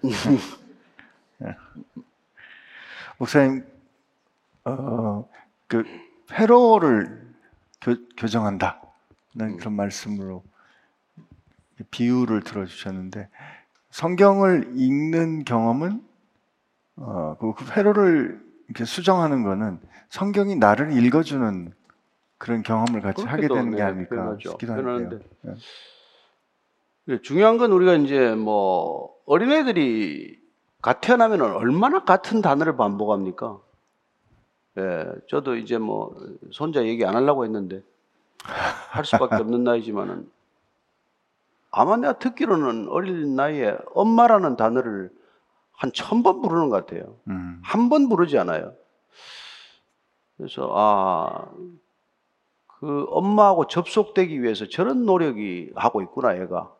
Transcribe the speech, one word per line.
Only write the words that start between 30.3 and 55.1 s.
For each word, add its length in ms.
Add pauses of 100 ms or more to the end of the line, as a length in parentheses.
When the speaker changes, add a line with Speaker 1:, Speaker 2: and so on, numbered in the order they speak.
Speaker 1:
갓 200
태어나면은 520
얼마나 500
같은 380
단어를 340
반복합니까? 840 (1160)
예, 280 (240)
저도 260
이제 220
뭐 380 (360)
손자 320
얘기 220
안 100
하려고 300
했는데 360 (1080)
할 160
수밖에 300
없는 280
Speaker 2:
<laughs> 20
Speaker 1:
나이지만은, 640 (1400)
아마 260
내가 220
듣기로는 720
어린 460
나이에 420 (160)
엄마라는 600
단어를 560 (680)
한 140
천 320
번 180
부르는 280
것 160
같아요. 300 (120)
Speaker 2:
음. 360
Speaker 1:
한 260
번 180
부르지 300
않아요. 360 (1600)
그래서, 360
아, 760 (1200)
그 420
엄마하고 580
접속되기 760
위해서 240
저런 380
노력이 720